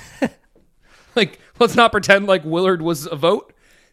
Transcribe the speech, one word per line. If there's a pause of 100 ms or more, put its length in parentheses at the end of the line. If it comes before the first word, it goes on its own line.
(220)
<laughs> (840)
Like, (180)
let's
not
pretend
like
Willard
was
a
vote. (420)